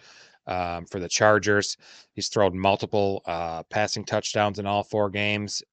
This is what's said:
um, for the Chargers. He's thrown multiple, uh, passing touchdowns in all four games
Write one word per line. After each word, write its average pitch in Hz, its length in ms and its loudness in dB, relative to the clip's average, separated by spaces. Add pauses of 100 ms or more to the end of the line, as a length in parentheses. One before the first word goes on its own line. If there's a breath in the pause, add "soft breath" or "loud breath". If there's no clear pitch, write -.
(460 loud breath)
um, 87 400 -4
for - 120 -8
the 87 120 -6
Chargers. 104 640 2 (380 loud breath)
He's - 140 -4
thrown 95 300 2
multiple, 98 680 2
uh, 85 380 -4
passing 107 420 -2
touchdowns 104 520 0
in 104 60 -4
all 101 180 0
four 104 280 0
games 104 520 -2 (100)